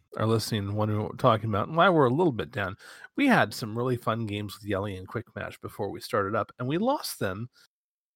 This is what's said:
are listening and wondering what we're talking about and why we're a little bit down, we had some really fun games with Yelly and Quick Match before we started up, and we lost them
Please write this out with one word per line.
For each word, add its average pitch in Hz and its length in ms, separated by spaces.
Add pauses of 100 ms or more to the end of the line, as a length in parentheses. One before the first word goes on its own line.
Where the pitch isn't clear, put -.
(160)
are 110 100
listening 113 420
and 104 80
wondering 107 260
what - 80
we're - 60
talking 110 320
about 104 180
and 160 100
why 180 120
we're 160 180
a 120 80
little 165 180
bit 87 200
down, 95 240 (400)
we 285 100
had 139 260
some 110 240
really 123 200
fun 113 300
games 104 280
with - 140
Yelly 98 280
and 92 120
Quick - 260
Match 90 260
before 101 300
we 123 100
started 104 360
up, - 220
and 127 100
we 156 100
lost 262 400
them 104 300 (680)